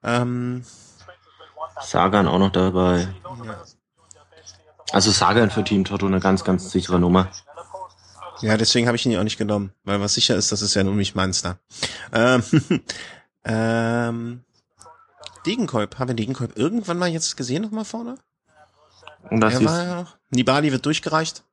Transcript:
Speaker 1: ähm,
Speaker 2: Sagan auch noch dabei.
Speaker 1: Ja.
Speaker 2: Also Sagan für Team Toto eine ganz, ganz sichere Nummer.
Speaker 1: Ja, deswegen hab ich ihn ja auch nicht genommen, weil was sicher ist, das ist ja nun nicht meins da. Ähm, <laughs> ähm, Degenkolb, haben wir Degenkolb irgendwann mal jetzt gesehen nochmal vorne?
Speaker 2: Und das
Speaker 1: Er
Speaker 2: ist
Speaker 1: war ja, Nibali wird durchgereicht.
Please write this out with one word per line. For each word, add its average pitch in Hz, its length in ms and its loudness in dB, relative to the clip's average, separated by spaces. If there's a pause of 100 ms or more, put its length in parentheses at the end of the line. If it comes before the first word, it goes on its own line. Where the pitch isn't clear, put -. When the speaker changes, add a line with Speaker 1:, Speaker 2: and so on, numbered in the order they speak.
Speaker 1:
ähm, 123 600 -2 (1160)
Speaker 2:
Sagan 95 460 2
auch 90 100 2
noch 95 140 2
dabei. 92 560 2 (160)
Speaker 1:
Ja. 113 400 -14 (1300)
Speaker 2:
Also 101 200 4
Sagan 104 380 4
für 104 140 -2
Team 95 220 2
Toto 98 180 -4
eine 95 160 2
ganz, 95 240 2
ganz 92 260 0
sichere 90 280 0
Nummer. 90 320 4 (1120)
Speaker 1:
Ja, 110 160 2
deswegen 117 280 2
hab 120 80 2
ich 117 120 -2
ihn 120 60 2
ja 92 80 2
auch 104 40 2
nicht 107 140 -4
genommen, 104 340 -2 (120)
weil 101 160 0
was 101 120 -2
sicher - 240 2
ist, - 160 0
das 101 80 -2
ist 104 140 -2
ja 98 100 2
nun 98 120 0
nicht 98 180 -2
meins 95 260 0
da. 90 160 -6 (560)
Ähm, 120 300 6 (100)
<laughs> 156 300 2 (640)
ähm, 117 1000 -2 (1000)
Degenkolb, 170 520 -2
haben 127 100 -2
wir 123 80 -2
Degenkolb 113 420 -4
irgendwann 175 400 -2
mal 180 100 0
jetzt 160 300 -4
gesehen 135 240 -4
nochmal 214 240 -6
vorne? 233 300 -10 (1120)
Speaker 2:
Und 110 100 2
das 110 140 4
Speaker 1:
Er 127 60 2
Speaker 2:
ist 156 60 4
Speaker 1:
war 170 180 0
ja, 180 220 -6 (240)
Nibali 131 420 2
wird 131 120 -2
durchgereicht. 156 680 -2